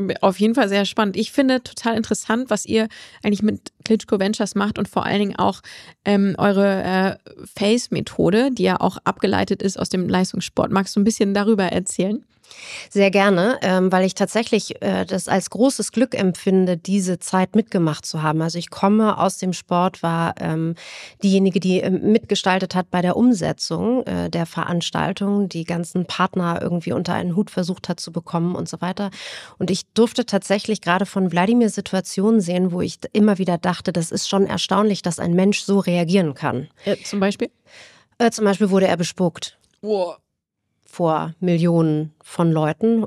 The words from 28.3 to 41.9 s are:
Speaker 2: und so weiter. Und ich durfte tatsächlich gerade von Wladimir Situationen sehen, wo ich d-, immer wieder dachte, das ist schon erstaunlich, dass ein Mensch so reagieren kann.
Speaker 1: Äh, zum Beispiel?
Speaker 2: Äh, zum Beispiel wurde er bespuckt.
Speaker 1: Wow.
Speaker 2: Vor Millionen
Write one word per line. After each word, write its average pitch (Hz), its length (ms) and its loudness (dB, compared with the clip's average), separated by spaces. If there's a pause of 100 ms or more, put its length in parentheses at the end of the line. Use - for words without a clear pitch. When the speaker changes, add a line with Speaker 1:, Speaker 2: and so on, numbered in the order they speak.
Speaker 2:
und 170 140 -6
so 170 100 -12
weiter. 190 300 -4 (480)
Und 170 140 -2
ich - 240 -4
durfte 233 320 2
tatsächlich 202 540 -2
gerade 185 260 0
von 185 240 -2
Wladimir 208 380 2
Situationen 196 720 0
sehen, 180 300 0
wo 175 80 -4
ich 170 200 -4
d-, - 120 -10
immer 208 280 4
wieder 175 180 0
dachte, 175 340 -4
das 170 200 -4
ist - 180 -4
schon 196 160 2
erstaunlich, 196 560 0
dass 175 180 -4
ein 175 140 0
Mensch 190 280 2
so 202 180 2
reagieren 175 560 0
kann. 139 320 -4 (180)
Speaker 1:
Äh, 202 120 0
zum - 220 -8
Beispiel? 202 300 -2 (720)
Speaker 2:
Äh, 233 100 4
zum 220 160 -2
Beispiel 202 240 2
wurde 190 180 4
er 170 100 2
bespuckt. - 600 -4 (240)
Speaker 1:
Wow. 190 360 -2 (720)
Speaker 2:
Vor 160 540 0
Millionen 165 720 2 (100)